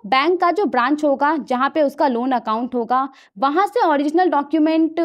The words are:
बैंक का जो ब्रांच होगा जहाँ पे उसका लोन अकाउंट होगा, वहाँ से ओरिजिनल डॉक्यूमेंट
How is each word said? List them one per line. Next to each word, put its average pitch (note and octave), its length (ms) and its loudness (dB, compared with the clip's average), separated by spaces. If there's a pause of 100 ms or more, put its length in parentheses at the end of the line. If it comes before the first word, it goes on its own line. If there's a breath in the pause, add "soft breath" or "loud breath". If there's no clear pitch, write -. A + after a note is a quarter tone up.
बैंक C#4+ 360 0
का F4 100 4
जो F#4 140 -2
ब्रांच C4 380 0
होगा C#4+ 340 0
जहाँ B3+ 320 -2
पे D#4 120 -2
उसका C#4 260 0
लोन B3 240 -2
अकाउंट A#3+ 440 -4
होगा, B3 340 -2 (300 soft breath)
वहाँ D4 280 2
से G4+ 200 0
ओरिजिनल D4+ 420 2
डॉक्यूमेंट D#4+ 760 2